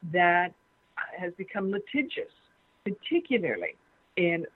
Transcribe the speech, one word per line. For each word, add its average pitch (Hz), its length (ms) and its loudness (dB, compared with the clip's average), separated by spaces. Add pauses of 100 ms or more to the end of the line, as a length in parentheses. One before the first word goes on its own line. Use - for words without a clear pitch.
(120)
that 175 420 4 (640)
has 180 200 -4
become 190 340 -4
litigious, - 600 -4 (540)
particularly 202 920 0 (420)
in 170 280 2 (100)